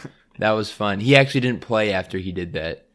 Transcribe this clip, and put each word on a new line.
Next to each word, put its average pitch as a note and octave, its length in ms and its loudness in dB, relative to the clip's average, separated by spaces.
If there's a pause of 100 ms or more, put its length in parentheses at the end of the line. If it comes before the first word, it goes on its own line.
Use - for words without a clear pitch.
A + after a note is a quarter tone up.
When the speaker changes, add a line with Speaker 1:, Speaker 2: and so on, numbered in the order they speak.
(180)
Speaker 1:
<laughs> - 200 -20
Speaker 2:
that G#2+ 140 2
was G#2+ 180 -2
fun. G2+ 300 -4
He B2+ 160 4
actually C#3 260 4
didn't B2 180 -2
play G#2+ 320 0
after F#2+ 260 -4
he F#2 140 -6
did F2 220 -8
that. D#2+ 400 -8